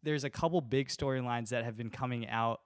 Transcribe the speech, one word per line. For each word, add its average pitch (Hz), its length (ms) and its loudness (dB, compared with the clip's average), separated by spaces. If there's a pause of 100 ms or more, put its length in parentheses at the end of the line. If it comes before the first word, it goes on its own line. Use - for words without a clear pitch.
there's 147 220 0
a 139 40 -2
couple 165 300 2
big 131 300 2
storylines 123 600 0
that 120 140 0
have 117 140 -4
been 117 120 -4
coming 123 380 -2
out 113 380 2